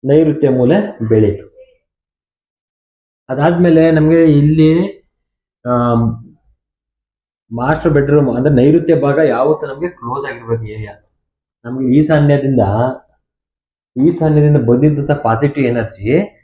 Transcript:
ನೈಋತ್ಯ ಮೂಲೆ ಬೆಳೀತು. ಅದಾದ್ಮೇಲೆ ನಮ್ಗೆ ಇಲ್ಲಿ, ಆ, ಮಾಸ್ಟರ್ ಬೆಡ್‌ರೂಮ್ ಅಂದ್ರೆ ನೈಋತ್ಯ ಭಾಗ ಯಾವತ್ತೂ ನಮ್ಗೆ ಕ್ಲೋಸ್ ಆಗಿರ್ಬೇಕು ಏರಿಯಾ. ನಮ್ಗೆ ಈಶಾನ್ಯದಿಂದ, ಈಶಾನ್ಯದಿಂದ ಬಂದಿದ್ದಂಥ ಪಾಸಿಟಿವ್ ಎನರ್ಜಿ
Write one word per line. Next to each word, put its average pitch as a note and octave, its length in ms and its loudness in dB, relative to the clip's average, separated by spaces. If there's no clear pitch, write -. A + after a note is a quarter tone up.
ನೈಋತ್ಯ D3 460 0
ಮೂಲೆ B2+ 580 -2
ಬೆಳೀತು. G#2+ 500 -2
ಅದಾದ್ಮೇಲೆ E3 640 2
ನಮ್ಗೆ D#3+ 340 2
ಇಲ್ಲಿ, D#3 760 2
ಆ, A#2+ 280 0
ಮಾಸ್ಟರ್ D3 400 -2
ಬೆಡ್‌ರೂಮ್ C#3+ 440 2
ಅಂದ್ರೆ C3+ 180 0
ನೈಋತ್ಯ D3+ 460 2
ಭಾಗ C#3 180 0
ಯಾವತ್ತೂ C#3+ 480 0
ನಮ್ಗೆ C#3+ 220 -8
ಕ್ಲೋಸ್ C#3 440 -10
ಆಗಿರ್ಬೇಕು A#2 320 -8
ಏರಿಯಾ. G#2+ 300 -14
ನಮ್ಗೆ B2+ 340 -2
ಈಶಾನ್ಯದಿಂದ, C#3+ 640 2
ಈಶಾನ್ಯದಿಂದ D3+ 500 2
ಬಂದಿದ್ದಂಥ C#3 540 0
ಪಾಸಿಟಿವ್ C#3+ 560 -2
ಎನರ್ಜಿ A2+ 460 -4